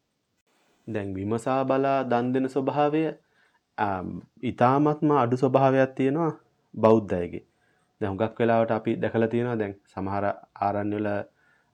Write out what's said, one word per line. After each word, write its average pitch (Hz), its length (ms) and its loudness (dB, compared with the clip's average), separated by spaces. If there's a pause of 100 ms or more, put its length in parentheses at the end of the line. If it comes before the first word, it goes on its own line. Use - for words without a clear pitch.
(880)
දැන් 101 280 -8
විමසා 113 500 -2
බලා 135 400 0
දන් 120 260 0
දෙන 131 180 0
ස්වභාවය, 143 540 0 (760)
අම්, 95 300 -2 (320)
ඉතාමත්ම 147 760 2
අඩු 123 220 2
ස්වභාවයක් 135 580 4
තියෙනවා 151 380 -2 (420)
බෞද්ධ 110 400 6
අයගේ. 87 300 -6 (560)
දැන් 101 100 -2
හුඟක් 104 280 -4
වෙලාවට 113 320 2
අපි 113 260 -2
දැකලා 113 320 0
තියෙනවා 120 280 -2
දැන් 104 180 -4 (120)
සමහර 98 380 -6 (340)
ආරණ්‍ය 104 380 -2
වල 104 120 -4 (640)